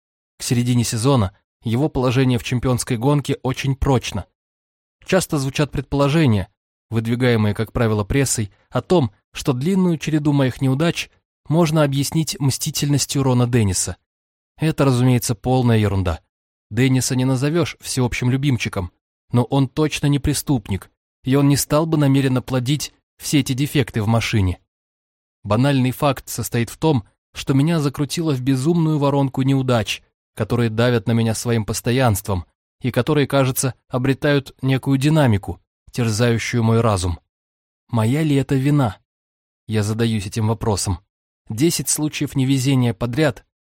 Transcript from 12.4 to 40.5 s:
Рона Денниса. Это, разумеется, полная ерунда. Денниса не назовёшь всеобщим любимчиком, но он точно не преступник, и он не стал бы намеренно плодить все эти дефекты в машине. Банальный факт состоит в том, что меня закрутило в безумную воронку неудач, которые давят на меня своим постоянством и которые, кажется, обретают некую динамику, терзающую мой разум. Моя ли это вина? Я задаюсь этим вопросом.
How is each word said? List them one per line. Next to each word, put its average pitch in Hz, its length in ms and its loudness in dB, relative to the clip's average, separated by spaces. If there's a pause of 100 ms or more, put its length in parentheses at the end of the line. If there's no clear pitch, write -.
Рона 123 240 2
Денниса. 107 500 0 (600)
Это, 160 280 0
разумеется, 123 500 2
полная 123 440 2
ерунда. 95 420 0 (500)
Денниса 127 460 0
не 127 100 0
назовёшь 143 540 -2
всеобщим 123 500 -2
любимчиком, 123 600 -2 (380)
но 240 140 2
он 139 240 0
точно - 380 -2
не 143 120 2
преступник, 131 720 -4 (320)
и 131 140 0
он 143 120 4
не 143 80 4
стал 147 300 0
бы 160 120 0
намеренно 135 420 2
плодить 131 540 -4 (240)
все - 220 0
эти 135 120 -2
дефекты 127 500 -2
в 101 40 -2
машине. 107 520 0 (840)
Банальный 127 480 2
факт - 400 -4
состоит 117 400 -4
в - 80 -18
том, 151 260 0 (300)
что - 180 -4
меня 151 260 2
закрутило 147 540 -2
в 131 80 -2
безумную 151 580 2
воронку 139 440 0
неудач, 131 600 0 (320)
которые 117 360 0
давят 117 360 0
на 120 60 0
меня 113 220 2
своим 117 320 -2
постоянством 113 800 -2 (340)
и 127 100 -4
которые, 143 360 0
кажется, 131 480 0 (140)
обретают 135 720 0
некую 135 360 0
динамику, 131 640 2 (320)
терзающую 117 720 0
мой 113 180 4
разум. 92 400 0 (680)
Моя 120 340 0
ли 147 140 2
это 135 180 0
вина? 135 440 2 (680)
Я 107 160 0
задаюсь 110 440 -2
этим 107 220 -2
вопросом. 104 520 -2 (500)